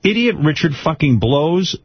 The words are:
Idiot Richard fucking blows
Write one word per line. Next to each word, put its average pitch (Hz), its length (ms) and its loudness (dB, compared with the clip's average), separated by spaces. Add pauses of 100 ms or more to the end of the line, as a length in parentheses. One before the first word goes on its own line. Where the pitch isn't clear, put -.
Idiot 220 360 0
Richard 151 360 0
fucking 147 420 0
blows 156 560 0 (100)